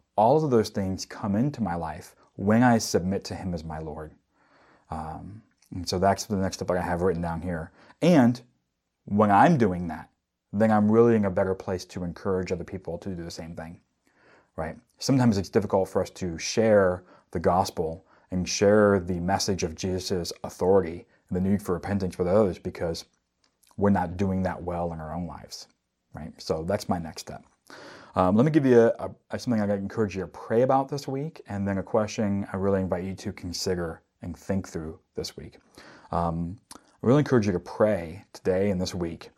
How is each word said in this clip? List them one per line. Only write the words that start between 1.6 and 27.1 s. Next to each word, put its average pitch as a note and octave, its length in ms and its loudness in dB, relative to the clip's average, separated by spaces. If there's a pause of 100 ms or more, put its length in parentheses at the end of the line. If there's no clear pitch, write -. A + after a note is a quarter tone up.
my F2 140 -2
life D#2 400 -10 (200)
when G#2+ 280 4
I A#2+ 160 6
submit F#2+ 460 -2
to G2 100 -10
him F2 180 -6
as D#2+ 100 -6
my D#2+ 140 -10
Lord. D#2 380 -12 (720)
Um, D#2+ 540 -12 (300)
and F#2 140 -8
so F#2 120 -2
that's G2 260 2
the G#2+ 100 -4
next F#2+ 200 -2
step F#2 160 -6
I F2+ 100 0
have F2 220 -2
written F2 180 2
down E2 200 -4
here. E2+ 300 -8 (300)
And C3+ 400 6 (640)
when G#2 240 4
I'm C3+ 280 6
doing F2+ 320 0
that, - 200 -12 (420)
then A2 200 4
I'm G#2+ 200 4
really A#2 240 6
in G#2+ 100 2
a G2 40 0
better F#2+ 240 0
place F#2 320 -6
to - 180 -10
encourage F#2 480 -4
other F2 120 -4
people F2 340 -10
to G2 120 -10
do F2 140 -8
the E2+ 60 -12
same E2 260 -14
thing, E2 240 -16 (760)
right? D#2 200 -8 (220)
Sometimes B2+ 400 2
it's F#2+ 120 -4
difficult G2+ 380 0
for G2 140 -2
us F2+ 100 -4
to E2+ 280 -8
share G2 640 2 (260)
the F#2 100 -6
gospel E2+ 680 -2 (240)
and F2+ 180 -4
share G2+ 500 6
the F2 200 -4
message F#2+ 420 0
of D#2+ 140 -4
Jesus' F#2 580 -4 (100)
authority F2 640 2 (240)
and F#2 60 -4
the F#2 140 0
need G2 120 2
for F#2 120 -4
repentance F#2 440 -4
with F2 100 0
others F#2+ 300 2
because F2 480 -6 (720)
we're G2+ 140 4
not F2 260 0
doing F#2+ 240 0
that F2+ 180 -2
well E2+ 340 -4
in D#2+ 60 -10
our D#2 140 -10
own E2+ 140 -6
lives, - 400 -16 (480)
right? D2 240 -12
So D#2+ 240 -4
that's G2 260 -4
my F#2 80 0
next D#2+ 240 -12